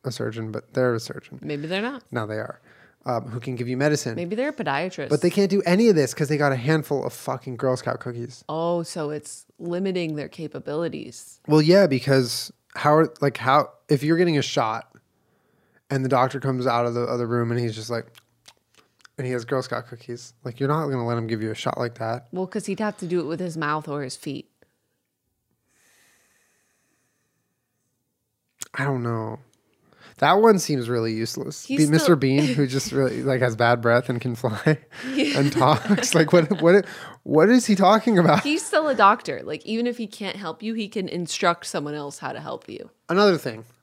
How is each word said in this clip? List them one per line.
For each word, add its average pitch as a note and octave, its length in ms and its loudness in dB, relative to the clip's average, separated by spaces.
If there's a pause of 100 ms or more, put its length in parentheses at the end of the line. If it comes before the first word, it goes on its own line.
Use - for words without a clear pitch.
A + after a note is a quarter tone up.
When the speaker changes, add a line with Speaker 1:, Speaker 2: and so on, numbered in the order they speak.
Speaker 1:
a C3 60 -4
surgeon, A2+ 420 -8
but - 200 -10
they're B2+ 220 2
a A2+ 60 -2
surgeon. - 420 -14
Speaker 2:
Maybe D3+ 240 -8
they're F#3+ 160 -4
not. B3+ 280 -8
Speaker 1:
Now A#2 140 -4
they G#2+ 120 -6
are. - 220 -8 (460)
Um, A#2+ 220 -4
who A#2 140 -8
can B2+ 160 -8
give A#2+ 120 -6
you B2 80 -4
medicine. C#3+ 400 0
Speaker 2:
Maybe F3 200 -6
they're C4+ 120 -4
a D4+ 60 -6
podiatrist. D3+ 560 -6
Speaker 1:
But - 100 0
they F3 80 2
can't G3 220 0
do G3 160 2
any G#3 240 4
of F3+ 60 4
this C#3 180 2
'cause D3 160 -2
they D3+ 80 0
got C#3+ 140 4
a C3 40 0
handful C#3+ 480 0
of A#2 80 -4
fucking B2+ 460 -10
Girl B2+ 180 0
Scout B2 240 -6
cookies. A#2+ 480 -12
Speaker 2:
Oh, E3+ 360 -2
so D3+ 260 -8
it's - 340 -14 (140)
limiting F3 580 -4
their D3 120 -10
capabilities. - 1160 -10
Speaker 1:
Well, D3+ 140 6
yeah, F3+ 260 8
because C3 640 2 (240)
how D3+ 200 4
are, D#3 260 4
like, C#3+ 160 0
how, C3 340 2 (180)
if D3 140 2
you're E3 160 2
getting E3+ 200 2
a C3+ 40 2
shot A2+ 520 -4 (960)
and C3+ 140 0
the C3 40 0
doctor B2+ 320 2
comes B2+ 260 -2
out A#2+ 200 2
of A#2+ 80 -2
the A#2+ 100 -2
other A#2+ 220 -4
room A#2 240 0
and A#2+ 80 0
he's A#2 160 -2
just A2 160 -12
like, A2+ 160 -6 (1080)
and B2+ 100 -6
he B2+ 60 -4
has A#2+ 120 -4
Girl C3 180 -2
Scout A#2 260 -8
cookies, - 440 -16 (120)
like, A#2+ 160 -10
you're C3+ 80 0
not D3+ 200 0
gonna B2+ 180 -2
let A#2 120 0
him A2+ 80 -4
give A2 160 -4
you A2 80 -4
a G#2+ 60 -6
shot - 220 -4
like A#2 200 -4
that. A2+ 320 -6
Speaker 2:
Well, F#3 160 -4
'cause F#3+ 200 -8
he'd G3 120 -6
have G#3 200 -4
to F3+ 80 -10
do F3 140 -2
it D3+ 40 -4
with E3 160 -6
his E3+ 160 -6
mouth D#3 320 -4
or C#3+ 160 -6
his B2+ 100 -10
feet. - 340 -12 (4000)
Speaker 1:
I C3+ 100 -4
don't C3 180 -2
know. A2+ 380 -4 (760)
That D3 220 4
one A3 180 8
seems C3 300 -2
really A2+ 240 0
useless. A2+ 520 -6
Speaker 2:
He's D#3 220 2
Speaker 1:
Be-, D3 60 0
Mister D#3+ 140 4
Speaker 2:
still F3 100 6
Speaker 1:
Bean, C3+ 260 2 (120)
who C#3+ 120 2
just C3 240 -4
really, B2+ 320 0
like, B2+ 180 0
has A#2+ 140 2
bad A#2+ 260 4
breath A#2+ 280 2
and A#2+ 120 -2
can B2 140 -4
fly B2 440 0 (180)
<laughs> C4 180 -10
Speaker 2:
Yeah. C#4+ 240 0
Speaker 1:
and C#3 140 2
talks. - 640 2
Like, D#3 180 4
what, E3+ 280 4
what, F#3 240 6 (380)
what D#3 260 4
is A#3+ 180 6
he G#3 100 4
talking G3+ 420 4
about? E3+ 240 6
Speaker 2:
He's D4 240 -2
still D4+ 220 0
a C4+ 80 0
doctor. G3+ 480 4
Like, D3+ 200 -8
even A3+ 220 -2
if A#3+ 100 -4
he G#3+ 120 -8
can't G3 280 -10
help G#3 260 -10
you, A3 120 -6
he G#3+ 140 -6
can F#3+ 200 -6
instruct E3+ 580 -2
someone D3 280 -6
else C#3+ 240 -10
how C3 140 -8
to A2+ 80 -10
help B2+ 280 -12
you. - 220 -16 (180)
Speaker 1:
Another F#3+ 300 6
thing. A2+ 260 -8 (180)